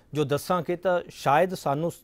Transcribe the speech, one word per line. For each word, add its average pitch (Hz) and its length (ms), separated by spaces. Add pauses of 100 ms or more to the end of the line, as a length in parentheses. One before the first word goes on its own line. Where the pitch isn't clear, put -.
(120)
ਜੋ 147 120
ਦੱਸਾਂਗੇ 165 520
ਤਾਂ 180 320
ਸ਼ਾਇਦ 170 460
ਸਾਨੂੰ, 156 380 (120)